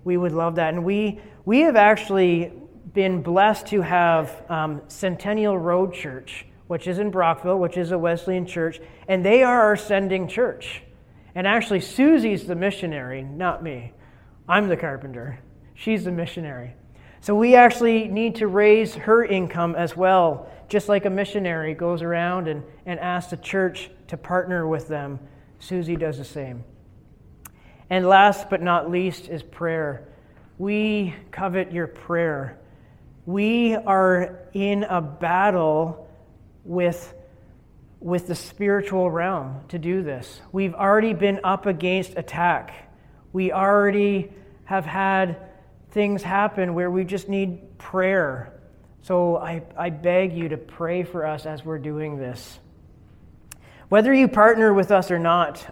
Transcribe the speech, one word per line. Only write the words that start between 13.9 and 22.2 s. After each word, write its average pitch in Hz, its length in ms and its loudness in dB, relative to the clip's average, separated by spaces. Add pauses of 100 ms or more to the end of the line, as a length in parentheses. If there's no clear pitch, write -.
I'm 196 220 2
the 165 80 0
carpenter. 135 640 -10 (340)
She's 220 300 -2
the 180 80 -4
missionary. 147 640 -8 (480)
So 208 140 0
we 240 200 6
actually 233 520 6
need 220 280 -2
to 220 120 -2
raise 214 480 4
her 220 300 4
income 170 500 -2
as 170 220 -4
well, 180 520 2 (180)
just 202 220 -2
like 202 160 2
a 202 40 -2
missionary 185 640 -4
goes 170 280 -4
around 170 460 -2